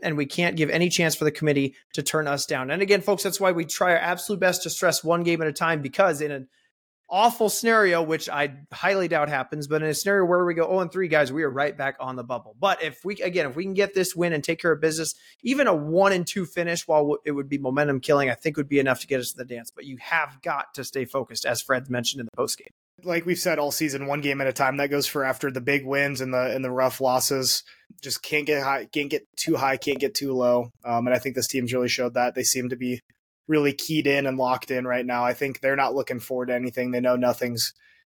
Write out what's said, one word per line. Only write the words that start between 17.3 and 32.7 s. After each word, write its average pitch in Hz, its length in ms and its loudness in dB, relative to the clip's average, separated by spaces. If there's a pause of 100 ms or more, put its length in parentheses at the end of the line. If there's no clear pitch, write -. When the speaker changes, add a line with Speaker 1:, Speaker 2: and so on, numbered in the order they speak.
Speaker 1:
would 139 180 -6
be 143 80 -2
momentum 139 420 0
killing, 143 300 4
I 117 40 0
think 151 220 -4
would 143 120 -2
be 143 100 2
enough 135 220 2
to - 60 -12
get 135 140 0
us 117 120 -6
to - 40 -16
the 127 80 -10
dance. 120 260 -12
But - 140 -18
you 131 140 -14
have 143 420 -4
got 147 320 -6
to 135 120 -10
stay 135 200 -4
focused, 120 400 -6
as 123 160 -2
Fred 131 300 -2
mentioned 123 300 -4
in 113 120 -10
the 120 100 -2
postgame. - 300 -6 (320)
Speaker 2:
Like 170 220 -2
we've 175 120 0
said 165 200 0
all 143 140 -2
season, 139 340 -2
one 143 160 -2
game 139 180 0
at 135 60 0
a 131 80 0
time. 139 240 0
That 143 100 0
goes 143 180 0
for 143 160 -2
after 131 280 -2
the 127 100 -6
big 139 240 0
wins 139 380 -2
and 131 100 -6
the, 127 120 2 (100)
and 135 100 -4
the 127 60 -4
rough 127 320 0
losses. 131 600 0 (380)
Just - 220 -8
can't 151 240 -2
get 147 160 0
high, 135 280 -2
can't 147 200 -4
get 147 160 -2 (100)
too 165 200 0
high, 135 200 0
can't 135 240 -2
get 135 140 0
too 139 180 -4
low. 123 380 2 (120)
Um, 120 240 -2
and 123 80 2
I 123 40 4
think 123 160 -6
this 123 120 -2
team's 123 280 -2
really 123 140 0
showed 123 260 -2
that. 123 200 0
They 127 80 -2
seem 123 280 -2